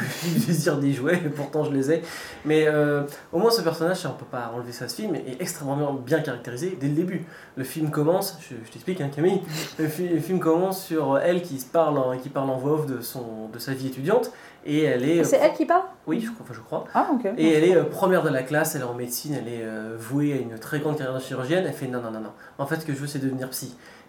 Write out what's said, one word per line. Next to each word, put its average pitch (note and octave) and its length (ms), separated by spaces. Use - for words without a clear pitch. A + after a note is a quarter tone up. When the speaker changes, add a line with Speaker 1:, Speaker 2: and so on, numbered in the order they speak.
Speaker 1:
<laughs> - 200
j'ai E3+ 160
le - 60
désir D#3 320
d'y C#3 160
jouer, C3+ 180
et D3+ 40
pourtant C#3+ 360
je C3+ 60
les C#3 220
ai. E3 100
Mais, D#3 220
euh, D3 360
au E3+ 60
moins A3+ 140
ce F#3+ 80
personnage, E3 380
ça, D3 100
on B2+ 100
peut - 100
pas A#2+ 260
enlever A#2+ 180
ça B2 140
à - 20
ce - 80
film, G#3+ 180
est C3 260
extrêmement C#3+ 360
bien, D3 160
bien D3+ 40
caractérisé C#3 600
dès C#3 80
le D3 60
début. F3 320
Le C3+ 60
film D#3 280
commence, D#3+ 500
je, - 140
je - 60
t'explique, F#3 280
hein, C#3 140
Camille, F3 280
le, D#3 80
fi-, F3 220
le E3 100
film F#3 220
commence F3+ 440
sur C#3 340
elle F3 240
qui C3+ 180
se - 60
parle D#3 320
en, B2+ 180
qui C#3 140
parle C3+ 200
en C3 60
voix C#3 160
off D3 140
de B2 140
son, A2+ 520
de A#2 80
sa C3+ 140
vie C3 140
étudiante, G3+ 440
et D3+ 200
elle B2+ 240
est, E3 160
Speaker 2:
C'est C4 160
Speaker 1:
euh, C#4+ 40
Speaker 2:
elle D#4 80
qui - 140
parle ? F4 160
Speaker 1:
oui, F#3+ 140
je - 100
crois, - 140
enfin, B2 100
je - 60
crois. - 240
Speaker 2:
Ah, C#4+ 180
ok. A3 240
Speaker 1:
Et D#3+ 160
elle D#3 120
est, F#3 120
euh, D3 80
première F#3 400
de D#3 40
la C3 140
classe, D3+ 320
elle C#3 60
est B2+ 40
en A#2+ 100
médecine, B2 400
elle A#2 140
est, A#2 140
euh, A2 360
vouée C#3 340
à C3+ 40
une A2+ 220
très D3 220
grande D3 160
carrière C3 180
de C3 80
chirurgienne, C3+ 440
elle C#3 80
fait : « C3+ 140
Non, B2 120
non, A#2 100
non, A2 100
non, G#2+ 120
en C#3+ 80
fait D#3+ 140
ce - 60
que D3 60
je B2+ 60
veux C#3+ 100
c'est C#3+ 120
devenir C3 300
psy. » - 260